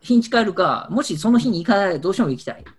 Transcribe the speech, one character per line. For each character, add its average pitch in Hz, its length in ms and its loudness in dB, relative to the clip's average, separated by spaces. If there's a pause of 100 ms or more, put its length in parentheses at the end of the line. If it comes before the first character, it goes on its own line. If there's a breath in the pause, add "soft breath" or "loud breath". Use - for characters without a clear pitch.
日 240 160 2
に 233 60 4
ち - 60 -8
変 233 120 2
え 214 40 2
る 190 80 -4
か、 165 360 -2
も 240 140 -2
し 226 140 -6
そ 214 140 0
の 240 80 6
日 240 100 0
に 170 140 -4
行 - 20 -6
か 202 120 2
な 196 140 0
い、 147 100 -6
ど 170 80 -2
う 190 40 -2
し - 40 -4
て 247 60 2
も 160 60 0
行 123 120 -6
き - 20 -20
た 123 100 -10
い、 - 120 -18 (140)